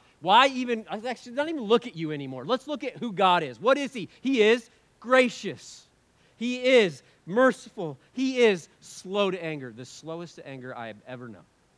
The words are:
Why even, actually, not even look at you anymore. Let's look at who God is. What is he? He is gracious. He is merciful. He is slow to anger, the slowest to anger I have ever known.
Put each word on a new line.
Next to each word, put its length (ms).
Why 280
even, 400
actually, 440
not 180
even 120
look 240
at 80
you 160
anymore. 340
Let's 220
look 160
at 140
who 160
God 320
is. 160
What 180
is 140
he? 160
He 220
is 260
gracious. 880
He 280
is 380
merciful. 720
He 300
is 260
slow 500
to 140
anger, 260
the 140
slowest 520
to 120
anger 280
I 120
have 80
ever 220
known. 160